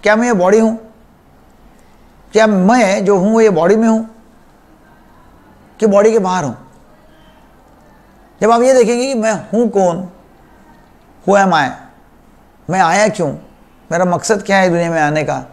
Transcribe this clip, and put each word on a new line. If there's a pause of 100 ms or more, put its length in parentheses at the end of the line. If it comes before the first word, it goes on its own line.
क्या
मैं
ये
बॉडी
हूँ? (1500)
क्या
मैं
जो
हूँ
वो
ये
बॉडी
में
हूँ (1700)
कि
बॉडी
के
बाहर
हूँ? (1800)
जब
आप
ये
देखेंगे
कि
मैं
हूँ
कौन, (1200)
who
am
I, (1040)
मैं
आया
क्यों, (580)
मेरा
मकसद
क्या
है
दुनिया
में
आने
का? (100)